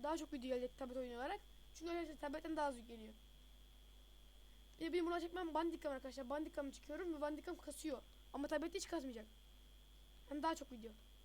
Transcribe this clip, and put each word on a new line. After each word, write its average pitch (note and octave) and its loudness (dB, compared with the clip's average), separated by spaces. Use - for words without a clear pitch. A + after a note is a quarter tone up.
daha D4+ 6
çok D#4 -2
video C4 0
gelecek B3 2
tablet B3+ -2
oyunu B3 0
olarak. D#4+ 0
Çünkü E4 -2
arkadaşlar E4 0
tabletten D#4 0
daha D4+ 8
az C4+ 4
yükleniyor. A3 -8
Bir D#4+ -2
de D#4+ 0
benim E4+ 6
buna F4 4
çekmem E4+ 0
Bandicam D#4+ 4
arkadaşlar. C4 -2
Bandicam'ı C#4+ 2
çekiyorum D#4+ 0
ve C#4+ -2
Bandicam D4+ 2
kasıyor. D4 -2
Ama C#4 2
tablette D#4+ 4
hiç - -2
kasmayacak. C4 0
Hem C#4+ 2
daha D#4+ 8
çok C#4+ -6
video A3 -6